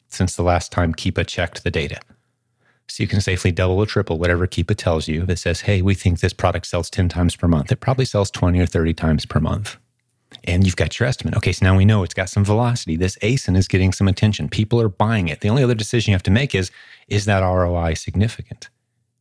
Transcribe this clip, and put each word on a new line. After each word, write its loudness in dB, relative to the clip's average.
since -2
the -4
last 0
time 0
Keepa -4
checked -6
the -4
data. -6
So -8
you 0
can 0
safely 0
double 0
or 2
triple -2
whatever 2
Keepa -2
tells -2
you. -2
If -2
it -2
says, -2
"Hey, 0
we 2
think 0
this 0
product -2
sells -4
ten 0
times 0
per -2
month," 2
it 0
probably 0
sells 0
twenty 2
or 4
thirty 0
times 0
per -2
month. -4
And 2
you've 2
got -2
your 2
estimate. -4
Okay, 0
so 0
now 6
we 6
know 4
it's -6
got -4
some 0
velocity. 0
This -2
asin 0
is 4
getting 2
some 2
attention. 0
People 0
are 2
buying 0
it. -6
The -2
only 2
other 2
decision -2
you 4
have 0
to 0
make 2
is, -2
is 0
that 2
R 2
O 0
I 0
significant? -4